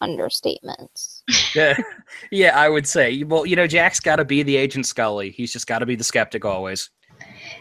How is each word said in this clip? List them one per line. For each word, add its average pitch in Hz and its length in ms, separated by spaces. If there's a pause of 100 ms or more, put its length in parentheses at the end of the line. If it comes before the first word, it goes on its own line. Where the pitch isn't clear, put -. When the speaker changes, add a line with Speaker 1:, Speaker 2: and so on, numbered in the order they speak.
Speaker 1:
understatement. - 1200 (340)
Speaker 2:
Yeah. 151 260
<laughs> - 60 (440)
Yeah, 185 280
I 151 100
would 147 180
say. 139 360
Well, 151 220
you 175 100
know, 175 120
Jack's 170 320
gotta 156 260
be 139 180
the 139 140
Agent 135 280
Scully. 104 460
He's 120 220
just - 140
gotta 117 180
be 123 100
the 113 80
skeptic 110 420
always. 95 440 (720)